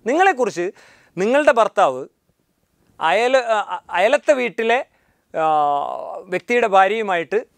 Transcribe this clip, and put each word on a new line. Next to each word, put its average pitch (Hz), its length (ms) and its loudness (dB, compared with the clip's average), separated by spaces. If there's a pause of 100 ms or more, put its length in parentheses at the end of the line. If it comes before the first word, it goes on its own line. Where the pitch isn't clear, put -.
നിങ്ങളെക്കുറിച്ച് 240 640 -2 (460)
നിങ്ങളുടെ 254 340 2
ഭർത്താവ് 180 560 0 (920)
അയല-, 226 380 0
ആ, 220 520 -2
അയലത്തെ 240 440 2
വീട്ടിലെ, 233 520 -2 (480)
ആ, 160 120 -2 (720)
വ്യക്തിയുടെ 226 500 -2
ഭാര്യയുമായിട്ട് 196 800 0 (120)